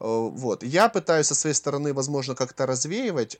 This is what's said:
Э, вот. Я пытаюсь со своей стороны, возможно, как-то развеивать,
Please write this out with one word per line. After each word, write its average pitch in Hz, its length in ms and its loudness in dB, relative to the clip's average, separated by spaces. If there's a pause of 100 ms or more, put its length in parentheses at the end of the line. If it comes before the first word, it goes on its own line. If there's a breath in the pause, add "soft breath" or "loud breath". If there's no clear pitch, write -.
Э, 113 320 -2
вот. 117 300 -4
Я 175 260 4
пытаюсь 160 380 2
со 143 80 0
своей 156 200 0
стороны, 143 380 -2
возможно, 135 420 -2
как-то 131 300 -2
развеивать, 147 760 -2